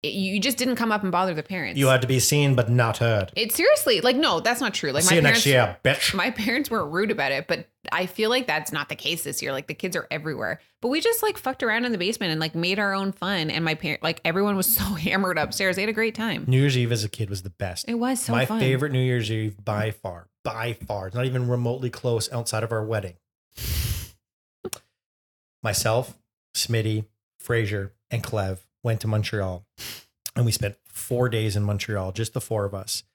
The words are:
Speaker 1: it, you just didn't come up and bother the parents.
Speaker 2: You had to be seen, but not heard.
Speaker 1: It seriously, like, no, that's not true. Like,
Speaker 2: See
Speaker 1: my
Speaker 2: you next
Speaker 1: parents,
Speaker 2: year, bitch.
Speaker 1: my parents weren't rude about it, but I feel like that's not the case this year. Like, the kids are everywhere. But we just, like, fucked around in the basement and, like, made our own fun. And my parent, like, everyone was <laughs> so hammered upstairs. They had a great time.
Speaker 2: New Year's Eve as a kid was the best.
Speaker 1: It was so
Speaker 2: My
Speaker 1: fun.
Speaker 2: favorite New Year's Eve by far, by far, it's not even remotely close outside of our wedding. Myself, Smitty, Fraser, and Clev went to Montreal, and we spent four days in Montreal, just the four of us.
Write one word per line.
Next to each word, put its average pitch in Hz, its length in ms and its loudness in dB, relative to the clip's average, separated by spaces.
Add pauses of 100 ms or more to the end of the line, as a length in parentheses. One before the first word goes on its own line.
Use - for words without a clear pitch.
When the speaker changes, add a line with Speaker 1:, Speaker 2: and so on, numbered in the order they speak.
Speaker 1:
it, - 80 -6
you 190 260 0
just 240 180 0
didn't 247 180 0
come 226 160 0
up 208 120 0
and 185 80 0
bother 180 220 2
the 151 100 -4
parents. 151 360 -6
Speaker 2:
You 139 80 6
had 131 140 6
to 123 60 0
be 131 120 4
seen, 143 360 4
but 117 140 4
not 117 300 4
heard. 110 360 2
Speaker 1:
It 226 160 -2
seriously, 370 500 4
like, 247 140 4
no, 247 240 2
that's 233 220 0
not 233 120 0
true. 147 180 -2
Like, 139 120 2
Speaker 2:
See 180 80 6
Speaker 1:
my 175 60 8
Speaker 2:
you 165 40 8
next 143 220 6
Speaker 1:
parents, 123 400 4
Speaker 2:
year, 131 100 6
bitch. - 200 0
Speaker 1:
my 214 180 0
parents 233 400 -2
weren't 180 220 -2
rude 202 180 0
about 139 200 0
it, 135 160 -2
but - 200 -4 (240)
I 180 140 0
feel 214 240 -2
like 240 180 0
that's 160 240 -2
not 147 180 -4
the 151 60 -6
case 165 280 -4
this 143 180 -6
year. 135 100 -4
Like, 135 160 -6
the 151 60 -8
kids 180 220 -6
are 170 160 -4
everywhere. 151 480 -4 (220)
But 240 80 0
we 302 120 0
just, 453 220 2
like, 427 140 0
fucked 262 260 -4
around 233 220 0
in 247 60 -2
the 220 60 -2
basement 185 340 -2
and, 160 80 0
like, 160 160 -4
made 180 240 0
our 202 140 0
own 196 180 0
fun. 180 380 -2
And 165 160 -2
my 160 100 0
parent, - 280 -4
like, 160 200 -2
everyone 196 320 2
was 185 120 0
<laughs> 220 100 2
so - 60 0
hammered 185 540 0
upstairs. 180 380 0
They 190 60 0
had 214 80 0
a 226 40 -2
great 220 220 0
time. 214 320 -4
Speaker 2:
New 131 120 4
Year's 135 180 4
Eve 120 140 2
as 113 120 0
a 104 60 -4
kid 107 200 -6
was 98 140 -6
the 95 60 -10
best. 90 380 -8
Speaker 1:
It 233 80 -2
was 240 260 0
so - 100 -2
Speaker 2:
My 120 140 4
Speaker 1:
fun. 220 140 -2
Speaker 2:
favorite 131 320 2
New 127 120 2
Year's 123 280 0
Eve 110 320 -2
by 107 280 0
far, 90 360 -12 (160)
by 113 300 -4
far, 101 340 -6
it's 95 80 -10
not 123 100 0
even 127 220 0
remotely 123 420 0
close 117 420 -2
outside 113 320 -2
of 110 80 -4
our 110 140 -2
wedding. 101 300 -4 (2500)
Myself, 113 540 0 (360)
Smitty, 110 520 0 (340)
Fraser, 104 540 -2 (180)
and 113 120 -2
Clev 95 360 -2 (260)
went 113 160 0
to 110 60 -4
Montreal, 101 580 -2 (720)
and 123 100 2
we 113 60 2
spent 101 340 -2
four - 420 -2
days 110 280 0
in 104 80 2
Montreal, 101 480 -2
just 110 220 -4
the 131 60 -4
four 107 260 -2
of 98 80 -6
us. - 300 -8 (120)